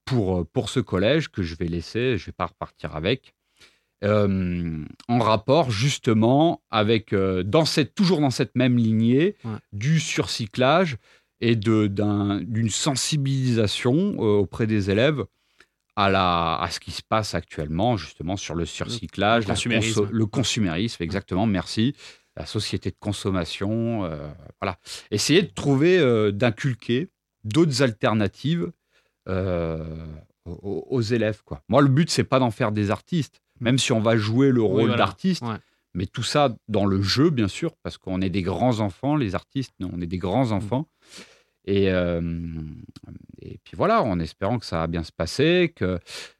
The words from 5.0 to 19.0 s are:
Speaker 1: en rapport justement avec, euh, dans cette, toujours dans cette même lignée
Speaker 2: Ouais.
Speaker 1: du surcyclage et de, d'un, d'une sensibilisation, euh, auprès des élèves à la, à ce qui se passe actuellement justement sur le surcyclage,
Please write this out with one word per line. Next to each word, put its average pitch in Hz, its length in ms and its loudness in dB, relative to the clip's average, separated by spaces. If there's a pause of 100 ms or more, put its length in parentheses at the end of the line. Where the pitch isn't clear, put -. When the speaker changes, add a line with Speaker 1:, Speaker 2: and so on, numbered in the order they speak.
Speaker 1:
en 120 120 2
rapport 123 500 4
justement 123 1000 2
avec, 110 420 2
euh, 95 300 2
dans 151 220 4
cette, - 280 0
toujours 180 260 2
dans 139 120 2
cette - 240 -2
même 127 220 4
lignée 117 640 4
Speaker 2:
Ouais. 113 80 -8 (220)
Speaker 1:
du 139 260 0
surcyclage 135 1000 0 (420)
et 117 160 2
de, 110 300 2
d'un, 101 560 0
d'une 110 300 -2
sensibilisation, 135 1500 0
euh, 104 220 2
auprès 104 260 -2
des 107 240 0
élèves 123 340 2 (720)
à 98 140 2
la, 87 500 2
à 87 120 -2
ce - 80 -8
qui - 120 -14
se - 120 -10
passe 110 320 -2
actuellement 82 600 -2
justement 95 420 -8
sur 90 180 -8
le 85 100 -2
surcyclage, 110 800 -2